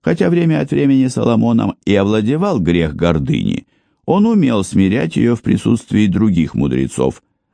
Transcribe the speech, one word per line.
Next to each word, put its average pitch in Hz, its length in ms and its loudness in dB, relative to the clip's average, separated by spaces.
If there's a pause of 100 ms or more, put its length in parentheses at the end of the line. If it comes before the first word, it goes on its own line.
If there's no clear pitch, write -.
хотя 170 280 0
время 170 300 2
от 139 100 -4
времени 139 380 2
Соломоном 113 640 0 (100)
и 98 100 0
овладевал 110 640 0
грех 82 340 0
гордыни, 73 720 -2 (380)
он 202 220 2
умел 139 380 2
смирять 101 520 0
её 117 180 2
в - 80 -6
присутствии 107 640 0
других 90 480 0
мудрецов, 65 680 -2 (320)